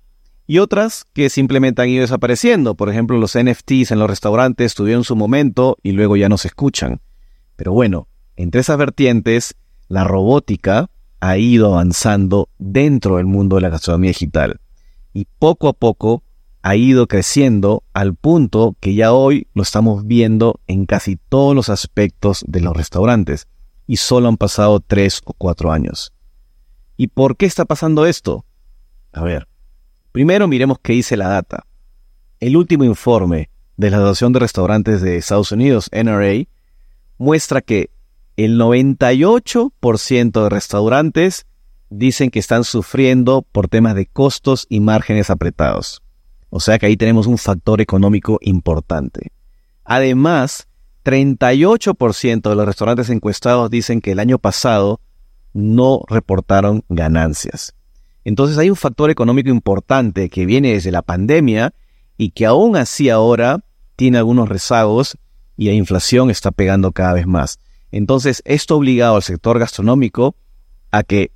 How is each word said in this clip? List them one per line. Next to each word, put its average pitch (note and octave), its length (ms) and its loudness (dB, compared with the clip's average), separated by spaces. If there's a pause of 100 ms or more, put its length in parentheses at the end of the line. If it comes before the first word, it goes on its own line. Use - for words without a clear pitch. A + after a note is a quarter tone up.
(480)
y D#3+ 120 2
otras G#3 540 -2
que C#3 160 0
simplemente C3 520 0
han B2 80 0
ido B2+ 120 0
desapareciendo. B2 760 0
Por G2+ 140 -2
ejemplo, A2+ 280 -2
los A2 180 0
N B2 160 2
F A#2+ 120 -4
Ts C3 280 0
en A2 80 0
los G#2+ 100 0
restaurantes A2+ 640 -2
tuvieron A2+ 300 0
su A#2+ 120 -4
momento B2+ 680 0
y G2 80 -4
luego G2+ 240 2
ya G2 140 2
no G#2 80 2
se F2 100 -6
escuchan. D2 540 -4 (540)
Pero - 180 -6
bueno, G#2 340 0 (280)
entre F2 260 -2
esas D3 160 0
vertientes, A#2+ 800 0 (320)
la F#2+ 160 -2
robótica G2+ 840 0 (300)
ha F#2 180 -2
ido A2 360 4
avanzando F#2+ 760 0 (100)
dentro G2+ 580 0
del F2+ 80 0
mundo G2 300 0
de F#2 80 2
la F#2 60 -2
gastronomía E2+ 400 -2
digital. D2 500 -4 (540)
Y G2+ 120 -8 (140)
poco D#3+ 280 2
a C3 60 0
poco A2+ 500 -2 (380)
ha G2 140 0
ido B2 320 4
creciendo G#2+ 760 0 (100)
al G2 220 -2
punto A2+ 640 0
que G2 140 -4
ya A2 200 2
hoy C3+ 400 2
lo G2+ 100 -2
estamos G#2+ 420 -2
viendo A2+ 600 2
en F#2+ 180 -2
casi G2 300 -4
todos C#3 400 0
los B2 140 0
aspectos G2+ 760 -2
de F2+ 120 -4
los E2+ 160 -2
restaurantes. F2 720 -2 (400)
Y A#2 100 -4
solo B2 300 2
han A2+ 100 0
pasado G#2 420 2
tres G2+ 460 -2
o - 80 -12
cuatro E2+ 380 -4
años. D2 420 -6 (840)
¿Y C3 100 -2
por C3 300 0
qué G3+ 100 0
está E3+ 180 -2
pasando D#3 400 0
esto? E2+ 400 -4 (680)
A D#2+ 100 -10
ver, D#2+ 240 -6 (640)
primero F3+ 360 2
miremos C3+ 320 0
qué - 140 -4
dice B2 240 -2
la F#2 100 -2
data. F#2+ 380 -6 (720)
El C3 180 2
último E3+ 260 2
informe F#2+ 680 0 (280)
de G2+ 140 0
la G#2 60 2
Asociación G#2 360 2
de B2+ 60 2
Restaurantes G#2 640 0
de F2+ 160 -2
Estados G2+ 340 -2
Unidos, A#2 400 0
N A2+ 200 -2
R G2+ 300 0
A, F3+ 40 -8 (720)
muestra C#3+ 440 0
que G2 300 -4 (460)
el A2 200 2
noventa B2 560 2
y C3+ 100 2
ocho A#3 560 0
por A2+ 200 0
ciento A#2+ 440 0
de G#2 60 2
restaurantes C3 960 0 (440)
dicen B2 420 -2
que A2 80 -4
están A#2 260 0
sufriendo B2+ 800 0
por G2 260 -2
temas A2+ 260 2
de G2 120 -2
costos C3+ 600 0
y G#2+ 140 -2
márgenes G#2+ 480 0
apretados. D#2+ 720 -4 (480)
O F#2 100 -6
sea G#2+ 180 2
que G#2+ 80 -2
ahí G#2 120 2
tenemos A2 300 2
un A#2+ 100 2
factor G#2 440 -2
económico G2+ 600 0
importante. E2 880 -4 (520)
Además, C3 840 0 (360)
treinta C3+ 500 2
y C#3+ 120 4
ocho G#3 280 2
por A#2 200 0
ciento A2+ 360 -2
de G#2 80 2
los G#2 80 0
restaurantes A2+ 440 -2
encuestados A#2 600 -2
dicen A#2 300 -2
que G2+ 120 -4
el F#2+ 80 -2
año B2 180 2
pasado G#2 640 -2 (520)
no A#2 540 2
reportaron G2+ 800 0
ganancias. D#2+ 840 -4 (520)
Entonces C#3 320 0
hay E3 120 2
un G3+ 60 0
factor D3 340 -2
económico C3 400 0
importante G2+ 800 -2
que F#2 160 -4
viene B2 280 2
desde F#2 180 -2
la F2 100 -2
pandemia A#2 720 0 (440)
y G2+ 140 -4
que A2 140 -2
aún F#3 300 4
así C3+ 340 0
ahora A#2 540 2 (320)
tiene B2 220 2
algunos A#2 320 2
rezagos A2+ 680 0 (380)
y G#2+ 120 -2
la G2+ 60 2
inflación G#2+ 560 2
está G2 220 -2
pegando F#2+ 400 0
cada F2+ 220 0
vez F2 140 -2
más. E2+ 320 -2 (320)
Entonces B2 540 -2
esto D3 280 0
ha D3+ 40 4
obligado A#2+ 380 2
al G2 80 2
sector A2+ 360 -2
gastronómico A#2+ 760 0 (560)
a G#2 120 0
que G2+ 320 -2